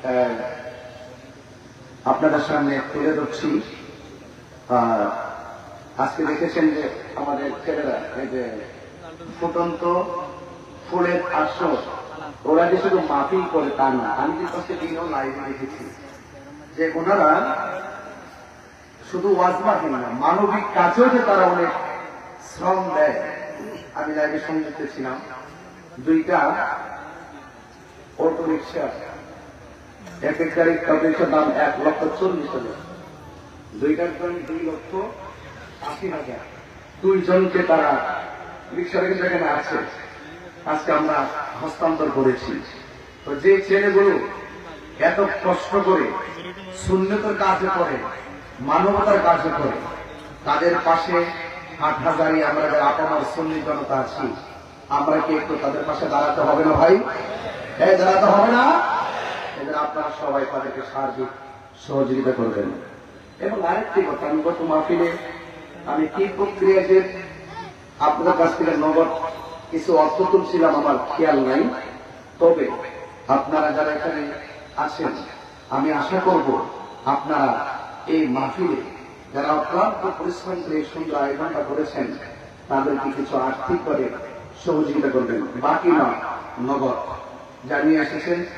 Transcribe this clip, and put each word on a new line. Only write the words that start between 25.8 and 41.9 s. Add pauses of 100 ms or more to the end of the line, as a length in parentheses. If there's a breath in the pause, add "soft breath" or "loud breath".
দুইটা (1900)
অটো
রিক্সা, (1400)
এক
এক
গাড়ির (140)
অটো
রিক্সার
দাম (200)
এক (120)
লক্ষ (180)
চল্লিশ
হাজার, (1040)
দুইটার
দাম (140)
দুই (100)
লক্ষ (960)
আশি
হাজার। (600)
দুইজনকে (100)
তারা (840)
রিক্সা
রেখে
যেখানে (100)
আছে, (920)
আজকে
আমরা (440)
হস্তান্তর